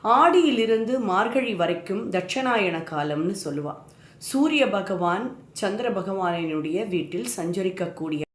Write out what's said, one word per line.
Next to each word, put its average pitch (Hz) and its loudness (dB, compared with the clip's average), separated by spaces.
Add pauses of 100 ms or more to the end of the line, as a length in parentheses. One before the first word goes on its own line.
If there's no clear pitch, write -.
ஆடியிலிருந்து 254 4
மார்கழி 226 0
வரைக்கும் 175 -2
தட்சணாயன 185 0
காலம்னு 151 -2 (100)
சொல்லுவா. 143 -6 (440)
சூரிய 285 2
பகவான் 190 -2 (160)
சந்திர 214 -4
பகவானினுடைய 175 -2
வீட்டில் 175 -4 (100)
சஞ்சரிக்கக்கூடிய 170 -4 (140)